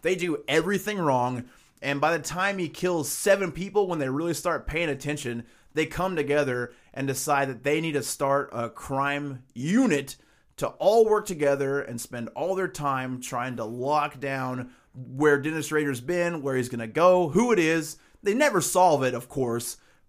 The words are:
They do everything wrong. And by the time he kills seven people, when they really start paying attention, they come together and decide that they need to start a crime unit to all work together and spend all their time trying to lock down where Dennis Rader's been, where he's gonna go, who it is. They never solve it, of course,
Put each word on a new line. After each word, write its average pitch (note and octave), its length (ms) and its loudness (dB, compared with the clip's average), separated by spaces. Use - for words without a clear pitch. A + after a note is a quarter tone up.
They F3+ 120 0
do E3 340 -2
everything F#3+ 500 0
wrong. B2+ 460 0
And C#3 180 -2
by D#3+ 160 2
the D3+ 60 -4
time F#3+ 360 -4
he E3+ 100 -2
kills F3 400 -2
seven G3 440 2
people, F#3+ 340 -2
when E3+ 120 -2
they C3+ 100 -2
really D#3 260 -2
start D#3+ 320 -4
paying D#3+ 240 -2
attention, C#3 540 -6
they D#3 140 0
come F3+ 300 -4
together C3+ 560 0
and C3+ 140 -4
decide C#3 420 0
that B2 160 -8
they D3+ 160 2
need D#3+ 120 -2
to C#3 100 0
start C#3 500 0
a A#2 160 -4
crime C#3 760 -4
unit D3+ 600 0
to C3 100 -2
all A3 380 6
work G#3+ 200 2
together C#3+ 540 0
and B2 200 -8
spend A#2 300 -10
all F3 240 -2
their F#3 140 -2
time C3 520 -4
trying B2+ 360 -6
to A#2 80 -4
lock C#3 560 -2
down B2+ 500 -4
where C3+ 460 4
Dennis D#3 320 -4
Rader's C#3+ 300 0
been, E3+ 400 -2
where C3+ 140 -2
he's B2 120 0
gonna A#2 180 -8
go, F3 440 6
who A#3+ 220 4
it G3+ 60 4
is. D#3+ 380 2
They G3+ 120 0
never B3 260 4
solve D#3+ 420 4
it, B2+ 120 0
of A#2+ 160 -8
course, A#2 480 -4